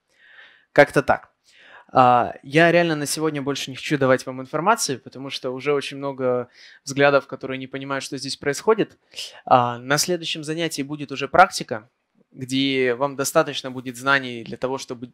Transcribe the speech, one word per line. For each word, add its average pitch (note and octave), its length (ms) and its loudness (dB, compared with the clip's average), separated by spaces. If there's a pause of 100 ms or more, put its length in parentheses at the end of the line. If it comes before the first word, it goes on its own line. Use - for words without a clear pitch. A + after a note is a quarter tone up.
(720)
Как-то C#3+ 300 6
так. - 300 -2 (600)
А, B2 500 6
я D#3+ 280 4
реально E3+ 260 2
на D3 100 -4
сегодня D#3 360 -4
больше C3+ 280 -6
не B2+ 60 -12
хочу D3+ 220 -4
давать C3 280 4
вам C3 140 -10
информацию, D3+ 600 -2
потому C3+ 300 -16
что C3 200 -8
уже C3 220 -2
очень C#3+ 240 -2
много B2+ 520 -4 (360)
взглядов, C#3 420 4
которые C3 320 -12
не C3 80 -12
понимают, C3+ 380 -8
что C#3 140 -10
здесь C3 180 -10
происходит. F3+ 600 0 (460)
А, A#2+ 340 2
на C3 200 -2
следующем E3 460 -4
занятии D#3 380 -6
будет C#3+ 280 -10
уже C3+ 180 -8
практика, B2+ 640 4 (400)
где C3 640 0
вам C3+ 220 -4
достаточно C#3 560 -2
будет B2 240 -12
знаний B2+ 480 -2
для A#2 120 -12
того, C3 220 -6
чтобы B2 360 -12